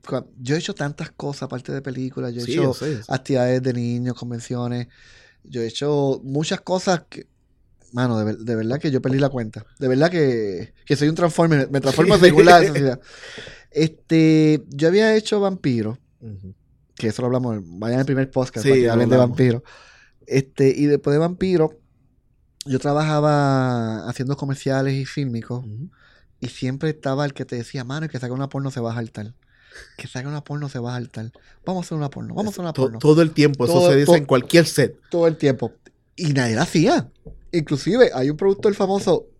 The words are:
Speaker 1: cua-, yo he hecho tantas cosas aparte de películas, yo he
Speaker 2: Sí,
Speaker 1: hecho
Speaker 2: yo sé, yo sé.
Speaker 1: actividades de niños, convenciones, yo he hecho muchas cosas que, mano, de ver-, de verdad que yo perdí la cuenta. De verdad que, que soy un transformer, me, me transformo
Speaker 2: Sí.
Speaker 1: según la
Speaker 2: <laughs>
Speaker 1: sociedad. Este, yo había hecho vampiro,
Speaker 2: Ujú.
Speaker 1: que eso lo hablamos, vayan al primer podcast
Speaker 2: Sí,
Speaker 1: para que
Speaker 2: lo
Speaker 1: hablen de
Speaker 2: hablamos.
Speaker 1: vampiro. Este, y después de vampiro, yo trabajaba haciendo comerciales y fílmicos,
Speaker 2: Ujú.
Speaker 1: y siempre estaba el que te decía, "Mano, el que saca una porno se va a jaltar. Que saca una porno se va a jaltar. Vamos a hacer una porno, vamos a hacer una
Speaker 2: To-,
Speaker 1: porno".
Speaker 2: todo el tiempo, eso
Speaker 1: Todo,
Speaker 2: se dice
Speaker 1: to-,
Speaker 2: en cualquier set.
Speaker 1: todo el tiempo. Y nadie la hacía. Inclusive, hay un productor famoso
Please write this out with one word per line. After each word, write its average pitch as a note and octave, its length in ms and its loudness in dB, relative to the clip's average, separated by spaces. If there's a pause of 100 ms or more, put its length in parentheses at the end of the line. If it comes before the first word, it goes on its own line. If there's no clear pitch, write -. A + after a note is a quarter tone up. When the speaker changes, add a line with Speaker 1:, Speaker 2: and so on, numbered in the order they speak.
Speaker 1:
cua-, B2+ 200 -6 (120)
yo C3 160 -4
he D#3+ 40 -2
hecho F3+ 160 -8
tantas D3 380 -8
cosas C#3 320 -10
aparte C3 280 -10
de C#3 80 -6
películas, C3 540 -8
yo A#2+ 80 -8
he - 20 -6
Speaker 2:
Sí, A#2+ 80 -6
Speaker 1:
hecho D3 100 0
Speaker 2:
yo C3 120 0
sé, C#3+ 180 -6
yo B2 100 -6
sé. - 60 -16
Speaker 1:
actividades B2+ 540 0
de C3 100 -2
niños, A#2+ 440 -4
convenciones, A#2+ 720 -8 (540)
yo B2 200 -8
he A2+ 40 -4
hecho C#3 560 -2
muchas D3 380 -4
cosas F3+ 480 -2
que, - 180 -18 (680)
mano, A#2+ 260 0
de G#2+ 80 0
ver-, G#2+ 120 -4
de A2+ 160 -6
verdad A2+ 240 -4
que D#3 140 -4
yo B2+ 100 0
perdí C3+ 160 0
la C#3 120 0
cuenta. A2+ 340 -10 (160)
De C3+ 80 -2
verdad C3+ 220 4
que, A2+ 640 -2 (120)
que D3 80 0
soy D3 140 2
un D#3+ 80 0
transformer, E3 440 2
me, C3 60 0
me C#3 140 -2
transformo D#3 360 4
Speaker 2:
Sí. E3+ 100 6
Speaker 1:
según D#3+ 180 6
la F3 180 10
Speaker 2:
<laughs> - 40 4
Speaker 1:
sociedad. C#3+ 340 0 (680)
Este, D#3 1000 2
yo C#3+ 200 0
había A3 280 4
hecho G#3+ 240 0
vampiro, B2+ 580 -2 (220)
Speaker 2:
Ujú. G2 340 -16 (400)
Speaker 1:
que A#2 140 -4
eso G#2+ 140 -4
lo B2+ 40 -2
hablamos, B2 380 -2
vayan G#2 360 -4
al C#3 60 0
primer C3 240 -2
podcast B2+ 340 -4
Speaker 2:
Sí, C#3 40 4
Speaker 1:
para C3+ 120 6
que A#2+ 60 4
Speaker 2:
lo A2+ 60 2
Speaker 1:
hablen A#2+ 160 4
de B2+ 80 4
Speaker 2:
hablamos. B2 200 4
Speaker 1:
vampiro. B2+ 280 2 (600)
Este, C3+ 420 2
y D3 180 2
después C#3+ 280 2
de D3 40 2
vampiro, F3 640 0 (840)
yo C3 120 -2
trabajaba C#3 1300 0
haciendo C3 300 -6
comerciales C3+ 560 -2
y C3+ 100 -4
fílmicos, B2 600 -8
Speaker 2:
Ujú. A#2 260 -12 (500)
Speaker 1:
y B2+ 80 -10
siempre C3+ 420 -6
estaba C#3+ 360 -4
el C#3 80 -6
que C3 100 -10
te - 120 -10
decía, A#2+ 280 -10
"Mano, D3 220 -8
el D3+ 40 -8
que - 80 -10
saca B2 140 -8
una C3+ 160 -6
porno C#3 220 -8
se B2+ 100 -10
va A#2 100 -4
a A#2 40 -6
jaltar. A2+ 400 -10 (640)
Que - 100 -16
saca B2+ 200 -10
una D3 160 -10
porno D3 260 -8
se C3+ 80 -10
va A#2+ 120 -6
a B2 40 -6
jaltar. A#2 380 -10 (340)
Vamos F3+ 180 -6
a - 20 -14
hacer D#3+ 120 -8
una D3 100 -4
porno, A#2 260 -12
vamos G3+ 120 -4
a G3+ 80 -8
hacer F#3 80 -10
una E3 100 -6
Speaker 2:
To-, C3 120 -2
Speaker 1:
porno". A2+ 160 -4
Speaker 2:
todo D3+ 220 6
el D#3+ 100 2
tiempo, C#3+ 320 2
eso A#2 100 0
Speaker 1:
Todo, F3 160 6
Speaker 2:
se C#3 60 6
dice C#3+ 100 4
Speaker 1:
to-, E3+ 100 8
Speaker 2:
en D3 80 2
cualquier C3 420 4
set. C#3+ 300 0 (140)
Speaker 1:
todo E3+ 160 2
el E3 100 2
tiempo. C3+ 360 0 (440)
Y D#3+ 160 -2
nadie C#3 220 0
la G#3+ 80 0
hacía. G3+ 480 2 (420)
Inclusive, E3+ 600 0
hay B2+ 160 -2
un D3+ 80 -8
productor G3+ 360 0
famoso G3 520 -2 (140)